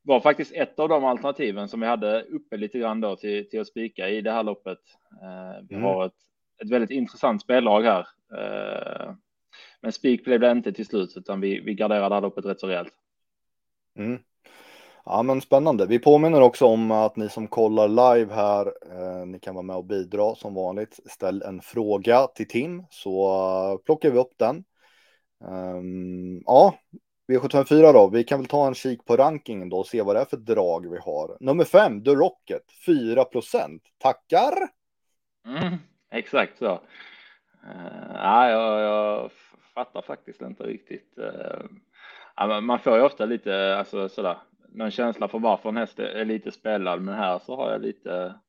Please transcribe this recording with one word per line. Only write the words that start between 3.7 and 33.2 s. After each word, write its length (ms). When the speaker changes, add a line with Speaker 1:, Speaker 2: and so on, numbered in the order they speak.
Speaker 1:
i 120
det 100
här 120
loppet. 360
Eh, 480
vi 60
Speaker 2:
Mm. 120
Speaker 1:
har 180
ett, 80
ett 60
väldigt 220
intressant 500
speldrag 420
här. 240
Eh, 760
men 100
spik 340
blev 140
det 120
inte 220
till 120
slut, 320
utan 240
vi, 180
vi 140
garderade 360
det 60
här 60
loppet 240
rätt 140
så 80
rejält. 260
Speaker 2:
Mm. 220
Ja, 180
men 180
spännande. 440
Vi 140
påminner 420
också 240
om 260
att 240
ni 140
som 180
kollar 680
live 180
här, 320
eh, 340
ni 140
kan 160
vara 80
med 120
och 100
bidra 500
som 180
vanligt. 520
Ställ 360
en 200
fråga 680
till 200
Tim, 420
så, 360
eh, 120
plockar 260
vi 80
upp 180
den. 260
Ehm, 1000
ja, 300
V 120
sjuttiofem 260
fyra 260
då. 180
Vi 140
kan 160
väl 80
ta 200
en 80
kik 300
på 120
rankingen 520
då 80
och 100
se 140
vad 140
det 60
är 40
för 120
drag 540
vi 60
har. 420
Nummer 240
fem, 400
The 80
Rocket, 520
fyra 400